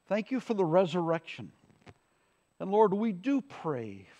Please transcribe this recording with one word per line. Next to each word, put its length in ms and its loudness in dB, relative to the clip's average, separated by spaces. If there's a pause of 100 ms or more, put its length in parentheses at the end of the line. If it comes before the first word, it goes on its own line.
Thank 220 -2
you 100 -2
for 140 -4
the 100 2
resurrection. 880 0 (1080)
And 120 -6
Lord, 240 6
we 180 0
do 300 -2
pray 640 -8 (140)